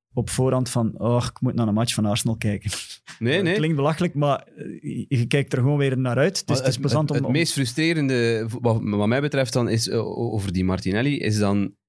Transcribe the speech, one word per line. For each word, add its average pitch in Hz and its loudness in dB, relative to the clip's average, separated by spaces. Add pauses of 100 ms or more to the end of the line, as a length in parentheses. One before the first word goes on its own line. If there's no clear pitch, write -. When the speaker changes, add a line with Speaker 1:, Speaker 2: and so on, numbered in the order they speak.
(120)
Speaker 1:
op 107 -2
voorhand 127 0
van, 113 0
"Oh, 117 2
ik - -18
moet 127 0
naar 117 0
een 101 2
match 117 0
van 107 0
Arsenal 107 0
kijken." 101 -4 (480)
Speaker 2:
Nee, 123 0
Speaker 1:
Het 196 0
Speaker 2:
nee. 170 2
Speaker 1:
klinkt 160 0
belachelijk, 156 0
maar, 143 0 (100)
eh, - -12 (160)
je, 143 -8
je 120 2
kijkt 139 0
er 131 2
gewoon 143 2
weer 135 0
naar 127 0
uit. 185 2
Het - -6
is, - -8
Speaker 2:
Maar 139 0
Speaker 1:
het 131 0
is 131 2
Speaker 2:
het, 120 -4
Speaker 1:
plezant 143 2
Speaker 2:
het, 151 0
Speaker 1:
om 139 0
Speaker 2:
het - 0
meest 165 2
frustrerende, 131 0 (140)
wat, 113 2
wat 104 0
mij 127 2
betreft 135 0
dan, 120 2
is, 113 0
eh, 117 0
o-, 110 -4
over 98 -2
die 92 0
Martinelli, 95 0
is 107 -2
dan, 101 0 (140)